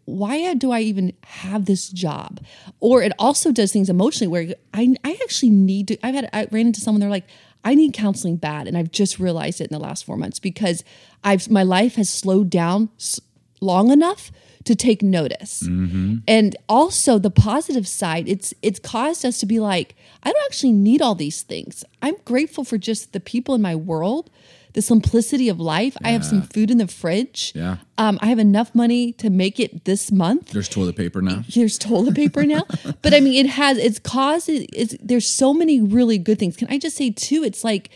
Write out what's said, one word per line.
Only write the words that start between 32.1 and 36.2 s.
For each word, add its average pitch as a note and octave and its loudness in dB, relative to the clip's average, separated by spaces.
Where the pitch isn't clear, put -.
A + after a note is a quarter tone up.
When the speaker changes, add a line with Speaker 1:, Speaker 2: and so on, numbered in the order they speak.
Speaker 1:
paper D4 0
now. D4+ 0
Speaker 2:
<laughs> - -10
Speaker 1:
But D4 4
I D4 10
mean, C4+ 4
it C#4 2
has, C4+ 2
it's A3 0
caused, C#4+ -2
it's, A#3+ -4
there's A3+ 0
so C4+ 2
many D#4 4
really A3+ 4
good G3 0